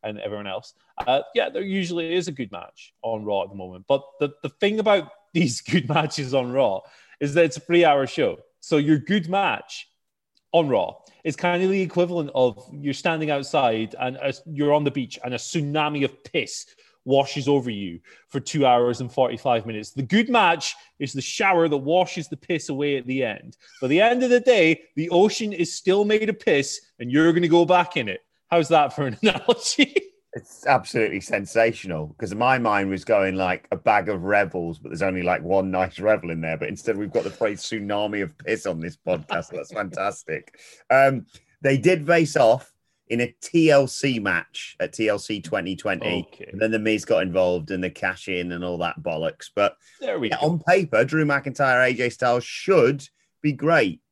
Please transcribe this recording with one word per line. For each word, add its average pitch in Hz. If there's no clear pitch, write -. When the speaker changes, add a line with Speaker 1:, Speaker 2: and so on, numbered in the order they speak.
Speaker 1:
and 107
everyone 104
else. 95
Uh, 135
yeah, 233
there -
usually 175
is 175
a 175
good 127
match -
on 113
Raw 101
at 98
the 98
moment. 95
But 139
the, 147
the 147
thing 208
about 196
<laughs> -
these 151
good 143
matches 147
on 127
Raw 120
is 143
that 170
it's 151
a 151
three-hour 156
show. 107
So -
your 147
good 175
match 185
on 160
Raw 107
is 160
kind 175
of 190
the 196
equivalent 175
of 127
you're 143
standing 156
outside 131
and 127
a, 135
you're 147
on 147
the 143
beach 127
and 123
a 117
tsunami 147
of -
piss -
washes 135
over 135
you 95
for 143
two 143
hours 123
and 123
forty-five 117
minutes. 107
The 135
good 208
match 196
is 139
the 135
shower 180
that 147
washes 165
the 151
piss -
away 143
at 123
the 131
end. 110
But 131
at 127
the 160
end 240
of 247
the 247
day, 190
the 160
ocean 208
is 170
still 196
made 214
of 214
piss 143
and 123
you're 160
gonna 170
go 170
back 175
in 117
it. 92
How's 170
that 147
for 143
an 117
<laughs> -
analogy? -
Speaker 2:
It's -
absolutely 107
sensational, 95
'cause 98
my 123
mind 104
was 95
going 98
like 92
a 95
bag 104
of 90
Rebels, 90
but -
there's 82
only, 92
like, 87
one 95
nice 92
Rebel 98
in 82
there. 80
But -
instead, 98
we've 101
got 110
the 107
phrase 104
tsunami 104
of 87
piss 107
on 82
this 80
podcast. 82
That's 80
fantastic. 95
Um, 135
they 139
did 165
face 165
off 123
in 117
a 120
T 160
L 139
C 127
match 92
at 90
T 110
L 101
C 104
twenty 92
twenty. 87
Speaker 1:
Okay. -
Speaker 2:
And 95
then 110
The 110
Miz 107
got 85
involved 90
in 92
the 92
cash 95
in 90
and 87
all 90
that 85
bollocks. 80
But 101
Speaker 1:
There 254
we 123
Speaker 2:
yeah, -
Speaker 1:
go. 147
Speaker 2:
on 165
paper, 143
Drew 156
McIntyre, 135
A 127
J 120
Styles 123
should 143
be 151
great. 135